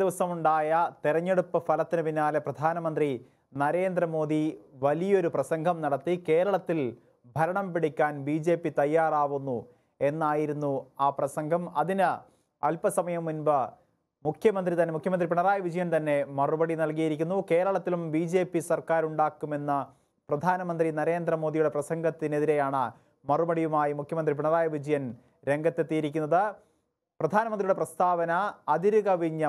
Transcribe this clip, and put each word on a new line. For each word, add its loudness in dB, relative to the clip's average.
ദിവസമുണ്ടായ 0
തെരഞ്ഞെടുപ്പ് 2
ഫലത്തിന് 0
പിന്നാലെ 0
പ്രധാനമന്ത്രി 0
നരേന്ദ്രമോദി 0
വലിയൊരു 2
പ്രസംഗം 0
നടത്തി. -2
കേരളത്തിൽ 2
ഭരണം 0
പിടിക്കാൻ 0
ബി 0
ജെ 4
പി -4
തയ്യാറാവുന്നു 0
എന്നായിരുന്നു 0
ആ 4
പ്രസംഗം. -2
അതിന് 2
അല്പസമയം -2
മുൻപ് 0
മുഖ്യമന്ത്രി 0
തന്നെ, 2
മുഖ്യമന്ത്രി 0
പിണറായി 2
വിജയൻ -2
തന്നെ 2
മറുപടി 0
നൽകിയിരിക്കുന്നു. 0
കേരളത്തിലും 0
ബി 0
ജെ 2
പി 0
സർക്കാർ 0
ഉണ്ടാക്കുമെന്ന -2
പ്രധാനമന്ത്രി 0
നരേന്ദ്രമോദിയുടെ 0
പ്രസംഗത്തിനെതിരെയാണ് 0
മറുപടിയുമായി 2
മുഖ്യമന്ത്രി -2
പിണറായി 2
വിജയൻ -2
രംഗത്തെത്തിയിരിക്കുന്നത്. 0
പ്രധാനമന്ത്രിയുടെ 0
പ്രസ്താവന 0
അതിരുകവിഞ്ഞ 2